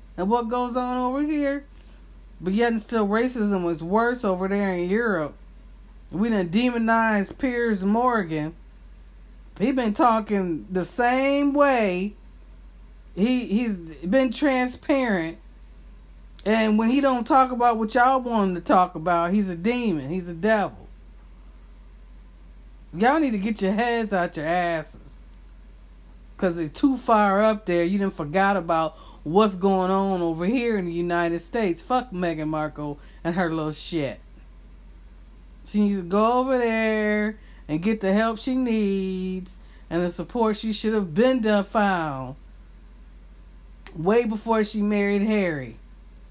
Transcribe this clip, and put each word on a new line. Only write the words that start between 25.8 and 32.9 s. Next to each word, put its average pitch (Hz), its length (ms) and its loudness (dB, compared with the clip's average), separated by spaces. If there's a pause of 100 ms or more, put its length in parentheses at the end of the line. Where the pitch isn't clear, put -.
'Cause 175 200 0
it's 156 220 -6
too 269 180 4
far 208 460 4
up 214 240 0
there. 175 160 2
You 190 160 0
done 196 100 0
forgot 185 480 0
about 165 400 -2 (260)
what's 202 300 2
going 185 380 0
on 190 320 0
over 165 220 -2
here 233 320 0
in 180 80 -4
the 170 60 -6
United 170 500 -2
States. 196 380 -2
Fuck 254 300 -2
Meghan 165 380 -4
Markle 151 500 -6 (260)